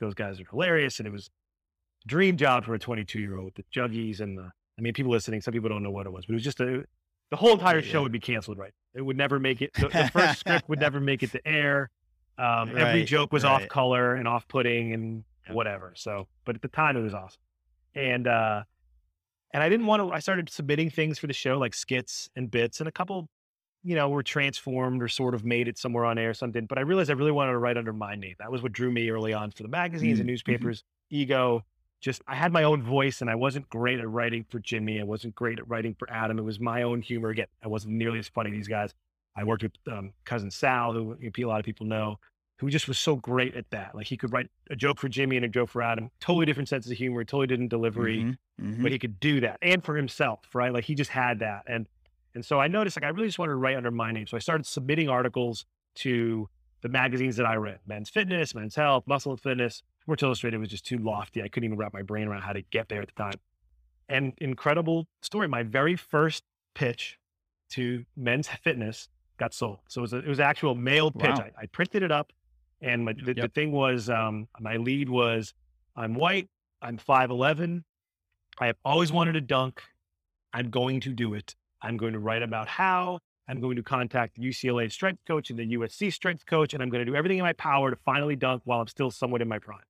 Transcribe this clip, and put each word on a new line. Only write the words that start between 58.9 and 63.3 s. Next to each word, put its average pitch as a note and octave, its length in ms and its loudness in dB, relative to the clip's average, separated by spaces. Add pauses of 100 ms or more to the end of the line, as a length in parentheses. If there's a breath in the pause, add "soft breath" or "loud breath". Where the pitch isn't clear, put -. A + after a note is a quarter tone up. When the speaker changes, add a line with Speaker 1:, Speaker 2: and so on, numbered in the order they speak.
Speaker 1:
Muscle C#3 240 0
and B2+ 80 -8
Fitness. B2 420 -2 (200)
Sports D3+ 200 0
Illustrated A#2+ 360 0
was G#2+ 120 -6
just G#2 160 -12
too B2 100 -4
lofty. G#2+ 460 -4
I G#2 60 -8
couldn't A#2 180 -2
even A2 100 -2
wrap G#2 160 -6
my G2 100 -10
brain G#2+ 260 -4
around G2+ 140 -6
how G2+ 120 -6
to G2+ 80 -6
get - 260 -4
there G#2 140 -6
at G2+ 60 -10
the - 60 -20
time. G2+ 200 -6 (720)